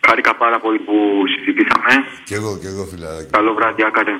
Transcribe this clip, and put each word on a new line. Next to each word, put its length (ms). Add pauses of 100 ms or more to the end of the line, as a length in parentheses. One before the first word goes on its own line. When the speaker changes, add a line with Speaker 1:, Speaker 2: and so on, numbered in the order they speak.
Speaker 1:
Χάρηκα 300
πάρα 220
πολύ 200
που 140 (420)
συζητήσαμε. 720 (200)
Speaker 2:
Κι 80
εγώ, 240
κι 80
εγώ, 200
φιλαράκι. 460
Speaker 1:
Καλό 220
βράδυ, 300
Άκαρε. 360